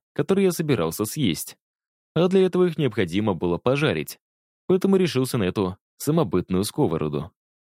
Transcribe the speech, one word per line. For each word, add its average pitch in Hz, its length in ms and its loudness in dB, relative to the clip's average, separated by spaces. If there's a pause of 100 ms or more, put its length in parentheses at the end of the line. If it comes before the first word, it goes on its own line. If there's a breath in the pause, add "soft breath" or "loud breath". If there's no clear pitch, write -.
(140)
которые 190 320 0
я 185 60 2
собирался 127 540 -2
съесть. - 520 -4 (580)
А 170 120 4
для 185 180 4
этого 180 200 2
их 165 120 -2
необходимо 107 560 0
было 85 240 0
пожарить, 123 640 -2 (480)
поэтому 190 280 2
решился 131 420 0
на 107 60 0
эту 92 340 -2 (200)
самобытную 92 680 0
сковороду. 78 680 -2 (340)